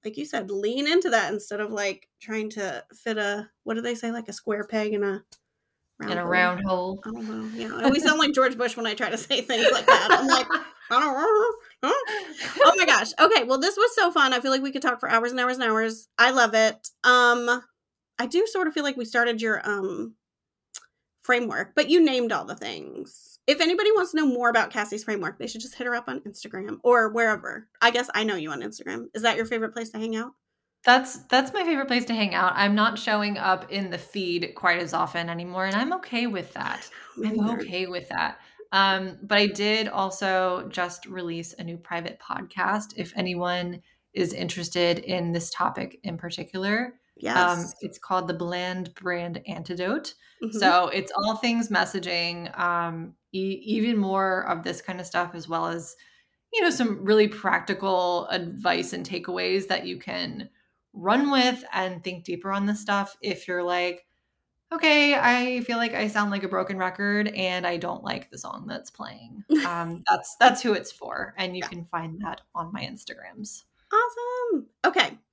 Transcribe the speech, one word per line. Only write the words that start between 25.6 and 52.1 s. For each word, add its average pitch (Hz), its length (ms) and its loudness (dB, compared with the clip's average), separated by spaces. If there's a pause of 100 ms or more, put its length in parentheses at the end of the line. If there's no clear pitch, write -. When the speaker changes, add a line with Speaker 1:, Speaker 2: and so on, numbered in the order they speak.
Speaker 1:
just 254 140 -14
hit 247 120 -6
her 240 80 -2
up 240 120 -6
on 262 140 -8
Instagram 208 640 -10
or 233 260 6
wherever. 220 580 -2 (140)
I 240 100 6
guess 247 220 -2
I 214 100 0
know 214 120 0
you 156 160 -6
on 143 100 -6
Instagram. 220 520 -8
Is 226 100 -6
that 226 140 4
your 226 80 0
favorite 220 280 -4
place 226 180 -8
to 220 80 -10
hang 226 160 -4
out? 240 180 -6 (520)
Speaker 2:
That's, 262 420 6
that's 262 260 4
my 392 100 -2
favorite 294 240 0
place 247 180 0
to 233 80 -4
hang 208 220 0
out. 180 200 4
I'm 202 200 4
not 220 240 2
showing 208 380 -2
up 185 340 0
in 196 180 -6
the 175 80 -8
feed 175 580 -4
quite 175 240 2
as 165 140 -6
often 170 360 -2
anymore, 175 360 -4
and 190 100 -2
I'm 269 180 0
okay 247 340 -4
with 202 260 -6
that. - 360 -6 (280)
Speaker 1:
Me 220 120 -2
Speaker 2:
I'm 214 80 -2
Speaker 1:
neither. 220 240 0
Speaker 2:
okay 180 260 -6
with 180 220 -8
that. - 300 -4 (340)
Um, 190 480 2
but 202 160 2
I 208 100 6
did 208 400 2
also 185 840 0
just 175 360 -6
release 170 520 -8
a 165 60 -10
new 170 140 -10
private 170 420 -8
podcast. 190 800 -4
If 175 180 -8
anyone 175 640 -4 (320)
is 185 200 0
interested 170 640 -2
in 175 320 -4
this 170 200 -4
topic - 520 -4
in 170 140 -6
particular, 196 840 -4 (280)
um, 175 320 4
Speaker 1:
Yes. 170 200 -10
Speaker 2:
it's - 200 -12
called 185 280 -2
The 175 60 -2
Bland 180 600 -6
Brand 175 520 -6
Antidote. 180 680 -6 (280)
Speaker 1:
Mm-hmm. 220 140 -6
Speaker 2:
So 180 320 4
it's 190 260 -4
all 208 220 0
things 233 320 0
messaging, 175 880 -2